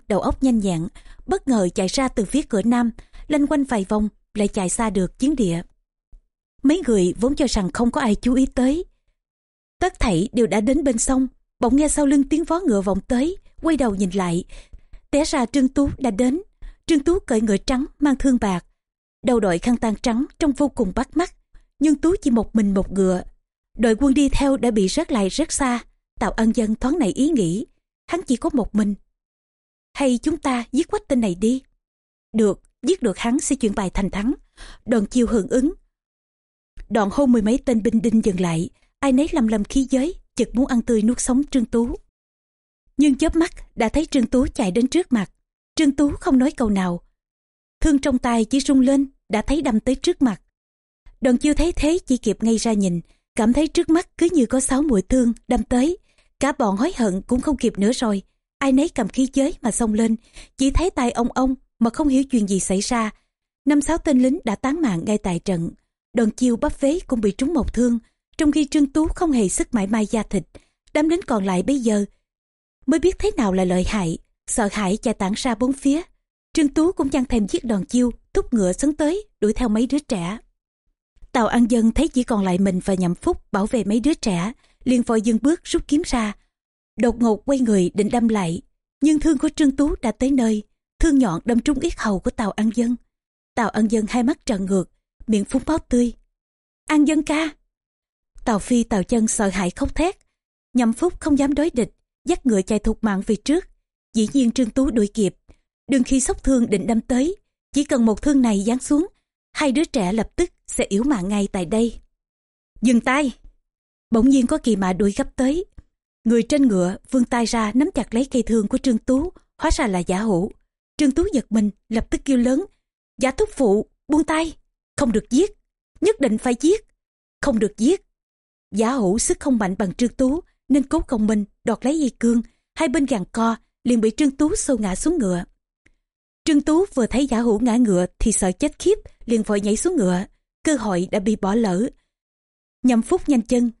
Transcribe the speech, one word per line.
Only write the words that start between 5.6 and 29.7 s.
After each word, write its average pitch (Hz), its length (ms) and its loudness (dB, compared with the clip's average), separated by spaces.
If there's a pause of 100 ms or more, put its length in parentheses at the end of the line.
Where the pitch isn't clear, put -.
Mấy 311 240 2
người 185 320 2
vốn 269 160 0
cho 285 140 0
rằng 190 220 -2
không 240 200 0
có 294 100 -2
ai 220 140 2
chú 247 180 0
ý 262 120 2
tới, 269 400 0 (920)
tất - 200 -2
thảy 185 340 0
đều 233 140 2
đã 202 140 0
đến 269 220 0
bên 262 140 0
sông, 262 300 0 (320)
bỗng 247 160 2
nghe 294 120 4
sau 294 180 0
lưng 277 180 4
tiếng 311 200 0
vó 330 160 -2
ngựa 240 220 0
vọng 190 260 -2
tới, 285 300 -2 (240)
quay 320 160 0
đầu 226 180 0
nhìn 190 140 -2
lại, 180 340 -2 (680)
té 285 120 2
ra 277 220 0
Trương 262 220 2
Tú 277 300 0
đã 247 140 -2
đến. 254 300 0 (440)
Trương 294 180 2
Tú 359 160 2
cởi 220 220 -2
ngựa 214 160 0
trắng 262 280 -2 (140)
mang 277 160 2
thương 262 260 2
bạc, 190 240 -4 (580)
đầu 233 160 2
đội 180 200 0
khăn 240 180 0
tang 220 180 -2
trắng 233 300 -2 (140)
trông 302 120 2
vô 269 180 0
cùng 190 260 -4
bắt - 220 -4
mắt, 349 180 -2 (440)
nhưng 294 160 2
Tú 330 260 0
chỉ 277 100 0
một 226 240 -2
mình 208 180 2
một 190 180 -2
ngựa. 185 300 0 (560)
Đội 226 220 2
quân 277 140 2
đi 277 160 2
theo 269 280 0
đã 233 140 0
bị 208 160 2
rớt 302 240 -4
lại 202 180 0
rất 302 220 -4
xa. 247 280 -2 (400)
Tào 202 120 -2
Ân 226 240 0
Dân 220 200 0
thoáng 277 240 -2
nảy 202 120 0
ý 277 180 0
nghĩ, 214 360 0 (420)
hắn 339 160 -4
chỉ 254 120 0
có 320 180 -4
một 233 220 -2
mình, 208 200 0 (1000)